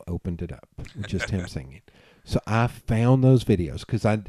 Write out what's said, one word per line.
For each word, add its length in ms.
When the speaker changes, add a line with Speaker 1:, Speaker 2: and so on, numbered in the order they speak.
Speaker 1:
opened 340
it 100
up 240
with 300
just 240
him 160
Speaker 2:
<laughs> 20
Speaker 1:
singing. 340
So 220
I 200
found 560
those 220
videos 420
'cause 180
I, 240